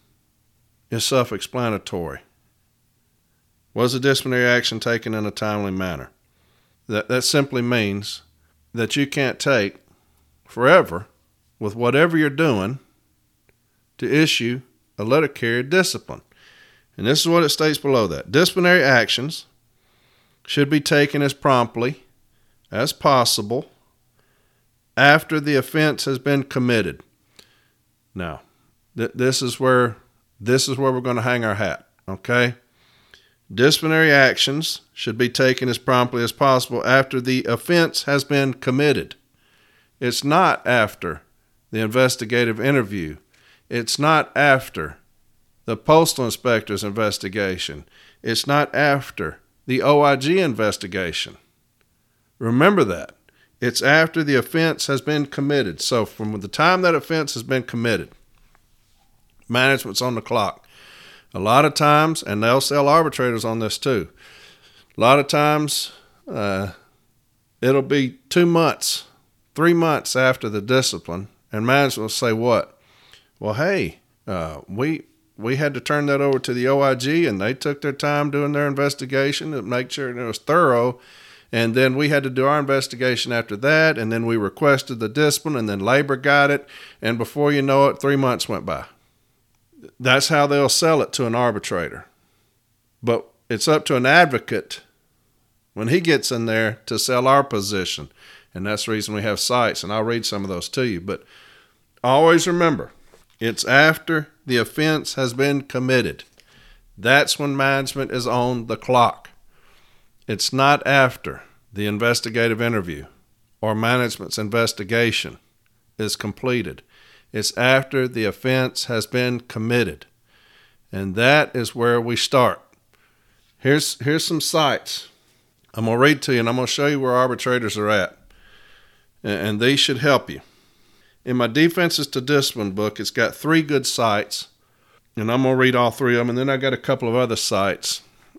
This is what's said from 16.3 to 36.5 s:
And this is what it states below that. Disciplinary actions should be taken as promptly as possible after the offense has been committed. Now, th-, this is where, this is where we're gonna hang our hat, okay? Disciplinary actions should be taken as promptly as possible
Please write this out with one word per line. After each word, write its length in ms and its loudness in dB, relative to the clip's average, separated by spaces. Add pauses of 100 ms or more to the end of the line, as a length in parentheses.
And 120 -4
this 120 2
is 80 0
what 160 4
it 60 2
states 280 0
below 300 2
that. 240 -8
Disciplinary 520 4
actions 640 2 (1000)
should 220 0
be 100 2
taken 420 2
as 120 0
promptly 680 0 (680)
as 220 -2
possible 720 0 (1300)
after 460 4
the 140 0
offense 500 0
has 140 -2
been 240 0
committed. 580 0 (1120)
Now, 280 -8 (540)
th-, 180 -4
this 280 0
is 180 -6
where, 380 2 (420)
this 300 0
is 80 -4
where 160 0
we're 80 -2
gonna 220 -2
hang 200 0
our 120 0
hat, 300 -4 (220)
okay? 480 0 (1000)
Disciplinary 580 4
actions 680 2 (120)
should 240 -8
be 120 0
taken 400 0
as 80 -4
promptly 460 0
as 80 -2
possible 540 0